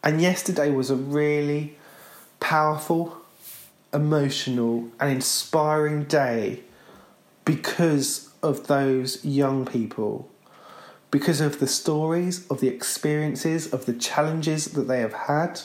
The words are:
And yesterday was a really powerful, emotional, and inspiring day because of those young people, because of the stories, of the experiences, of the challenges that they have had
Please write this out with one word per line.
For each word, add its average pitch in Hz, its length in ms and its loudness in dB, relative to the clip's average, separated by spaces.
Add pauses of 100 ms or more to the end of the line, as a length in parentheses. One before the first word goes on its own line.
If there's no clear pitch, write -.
And 156 160 2
yesterday 175 500 2
was 131 200 0
a 135 60 2
really 147 800 0 (640)
powerful, 156 760 0 (760)
emotional, 135 960 0 (100)
and 139 100 2
inspiring 151 960 0
day 123 560 0 (840)
because - 880 0 (100)
of 143 260 -2
those 135 560 2
young 135 420 2
people, 110 600 -4 (840)
because 143 300 2
of 147 200 0
the 139 60 2
stories, 165 840 0
of 131 120 -2
the 131 80 4
experiences, 151 1040 -2
of - 140 -4
the 123 60 -2
challenges 156 760 0
that 143 160 -2
they 127 180 0
have 110 120 -2
had 160 520 -2